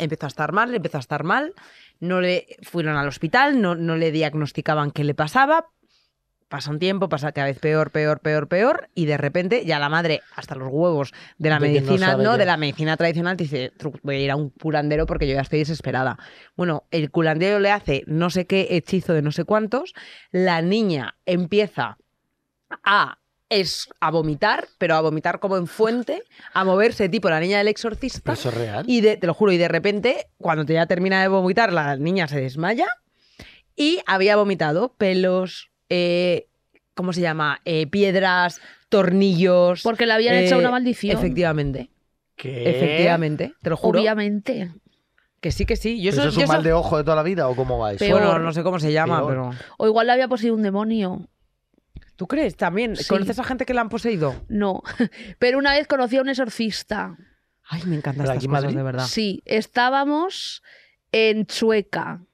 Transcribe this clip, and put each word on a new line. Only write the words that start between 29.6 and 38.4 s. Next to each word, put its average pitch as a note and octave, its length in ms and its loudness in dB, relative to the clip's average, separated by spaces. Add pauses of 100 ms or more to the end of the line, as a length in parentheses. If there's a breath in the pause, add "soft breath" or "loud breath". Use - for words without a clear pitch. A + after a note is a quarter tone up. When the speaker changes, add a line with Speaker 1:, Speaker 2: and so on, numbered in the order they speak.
Speaker 1:
repente, G3+ 640 0 (100)
cuando D#3 260 -2
te D#3+ 100 0
ya E3 120 4
termina F#3+ 360 2
de F#3+ 40 4
vomitar, F#3 460 2
la C#3+ 240 0
niña E3 320 0
se C#3+ 120 -2
desmaya E3+ 460 -2 (880 loud breath)
y D#4+ 320 0
había F#3+ 300 4
vomitado F#3+ 580 0
pelos, F#3 760 0 (180)
eh, F3 600 0 (460)
¿cómo F3+ 180 -4
se F3 80 -2
llama? D#3 440 -2
Eh, D#3+ 220 0
piedras, F#3 760 2 (280 loud breath)